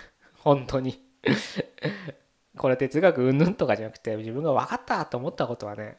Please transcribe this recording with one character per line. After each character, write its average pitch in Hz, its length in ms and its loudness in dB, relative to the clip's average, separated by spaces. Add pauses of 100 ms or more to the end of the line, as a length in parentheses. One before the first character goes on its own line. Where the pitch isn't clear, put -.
(160)
<laughs> - 220 -20
本 139 280 2
当 131 140 -2
に。 131 220 -6 (200)
<laughs> - 1400 -6
こ 143 100 2
れ 127 80 4
哲 139 240 0
学 170 220 4
う 131 100 4
ん 139 60 4
ぬ 160 80 6
ん 175 80 0
と 160 120 0
か 107 100 2
じ 110 60 -4
ゃ 107 40 -8
な 110 60 -12
く - 40 -20
て、 110 200 -6
自 110 140 -8
分 131 120 -6
が 160 100 2
分 127 160 0
か 233 80 -4
っ - 80 -6
た 190 220 -2
と - 100 -6
思 127 140 -6
っ - 40 -10
た 143 120 -2
こ 117 100 -6
と - 100 -10
は 104 80 -8
ね、 107 240 -12